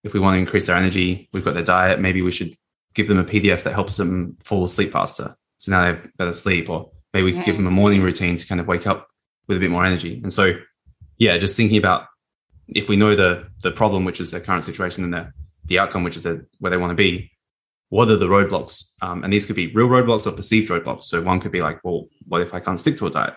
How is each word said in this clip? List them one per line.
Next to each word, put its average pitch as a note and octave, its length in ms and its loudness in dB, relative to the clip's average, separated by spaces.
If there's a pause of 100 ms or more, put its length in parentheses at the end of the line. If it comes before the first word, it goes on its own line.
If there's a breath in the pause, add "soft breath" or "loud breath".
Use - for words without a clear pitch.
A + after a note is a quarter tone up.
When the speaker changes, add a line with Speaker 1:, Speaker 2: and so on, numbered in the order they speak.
Speaker 1:
if G#2 100 -8
we G2+ 60 2
wanna F#2+ 180 4
increase F#2 280 0
their F2+ 100 2
energy, F#2 560 0
we've F#2+ 120 -6
got E2 100 -2
their E2+ 80 -4
diet, F#2 380 4
maybe F#2 220 0
we F2+ 100 0
should E2 220 -8 (400)
give G#2+ 140 0
them G2 100 4
a F2+ 60 2
P G#2 160 0
D G2 100 2
F E2+ 140 -2
that - 100 -2
helps G2 220 -2
them F2+ 480 -4
fall F#2+ 200 0
asleep F#2 280 0
faster. - 440 -4 (220)
So - 140 -8
now F#2 100 4
they F2+ 60 4
have F2 280 -4
better F2 160 -2
sleep, F2 380 -2
or D#2+ 200 -6 (220)
maybe F#2+ 120 2
we F#2 80 2
could F2 120 -6
give G2 100 2
Speaker 2:
Mm. G#2 40 -4
Speaker 1:
them F#2+ 100 0
a - 40 0
morning G2 300 6
routine F2 340 0
to - 100 -8
kind F2+ 140 -4
of E2+ 60 -6
wake F2+ 200 -2
up - 220 -4 (380)
with F#2+ 100 -2
a F2 40 -2
bit F2+ 100 0
more F2 140 2
energy. F2+ 380 -2
And F#2+ 100 -6
so, F#2+ 220 2 (640)
yeah, F#2+ 200 4
just F#2 180 2
thinking G#2+ 220 4
about F#2 280 2 (600)
if - 200 -4
we G#2 80 2
know G#2 200 6
the, F2+ 320 2 (140)
the F#2 80 -2
problem, G2 340 0
which F#2 160 -6
is E2+ 100 -6
their F2 100 -8
current F2+ 240 -4
situation, F2+ 400 -6
and F2 100 -4
their, E2 200 -10 (320)
the F2+ 120 0
outcome, F#2+ 260 0
which E2+ 120 -6
is - 60 -14
their, E2 240 -6 (120)
where F#2 120 -4
they F2+ 60 0
wanna F2 180 -2
be, F2+ 360 0 (600)
what A2 200 4
are G#2+ 60 6
the F#2 100 0
roadblocks? G2 760 0
Um, F2+ 240 -8
and G2 80 -2
these G#2 140 0
could G2+ 100 -6
be F2 160 -4
real A#2+ 160 4
roadblocks A#2 380 2
or G2 60 -2
perceived G#2+ 380 0
roadblocks. E2+ 340 -4
So E2+ 180 -4
one F#2 180 0
could E2+ 120 -8
be F2+ 100 -2
like, D2+ 220 -4
"Well, F2 240 -6 (180)
what F2 160 -2
if - 100 -6
I F2+ 80 -8
can't F#2 180 -4
stick C#3+ 200 -2
to G2+ 80 -4
a D2+ 40 -2
diet?" C2+ 260 -4